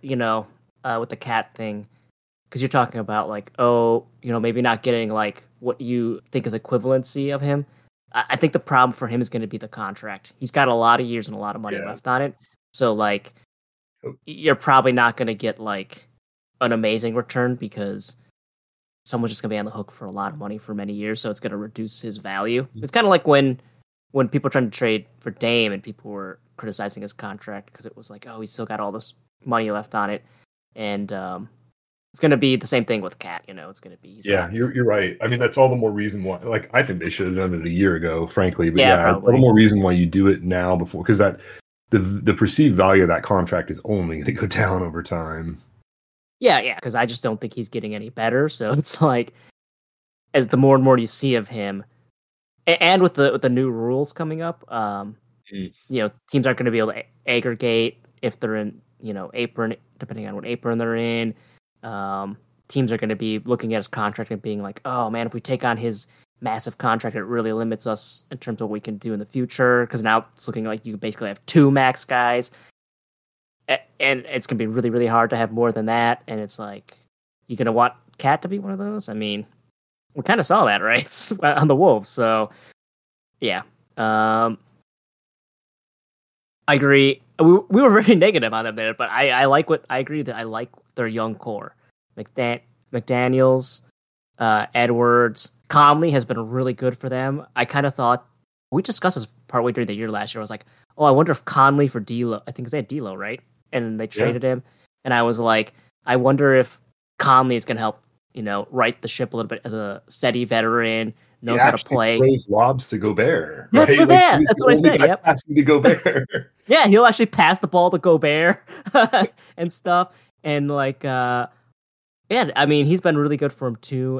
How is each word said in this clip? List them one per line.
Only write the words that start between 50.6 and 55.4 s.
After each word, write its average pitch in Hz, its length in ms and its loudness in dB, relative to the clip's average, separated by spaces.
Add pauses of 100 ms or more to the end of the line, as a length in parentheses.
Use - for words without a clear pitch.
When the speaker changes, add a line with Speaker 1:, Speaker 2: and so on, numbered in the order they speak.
Speaker 1:
and 131 80 4
more 131 140 6
you 117 100 -2
see 135 280 -2
of 107 140 -2
him, 101 340 -8 (840)
a-, 170 140 2
and 180 220 4
with 175 120 2
the, 139 160 4
with 131 100 -4
the 131 80 0
new 127 200 0
rules 123 440 -2
coming 160 280 -8
up, 170 300 -10
um, 104 460 -8 (360)